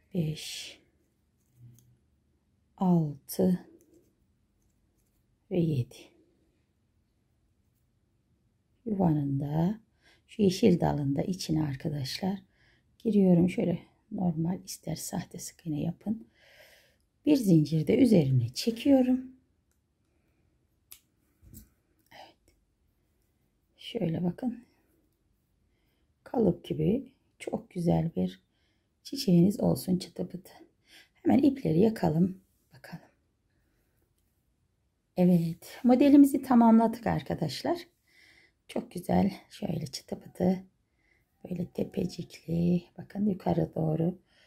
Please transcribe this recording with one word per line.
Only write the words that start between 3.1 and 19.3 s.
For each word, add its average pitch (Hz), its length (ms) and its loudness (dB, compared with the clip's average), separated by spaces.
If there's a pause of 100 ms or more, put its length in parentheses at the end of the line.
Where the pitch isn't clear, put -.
ve 185 80 -2
yedi. 156 380 -2 (3000)
Yuvanın 156 560 -2
da 160 400 -2 (460)
şu - 160 -6
yeşil 185 380 4
dalında 147 420 -2
içine 160 400 -4
arkadaşlar 151 800 -6 (560)
giriyorum. 185 520 4
Şöyle 175 280 -2 (320)
normal, 175 540 -4
ister - 300 -10
sahte - 440 -10
sık - 280 -18
iğne 147 140 -6
yapın. 202 480 -6 (960)
Bir 294 100 4
zincir 160 500 2
de 214 120 2
üzerine 139 500 4
çekiyorum. 254 840 0 (2750)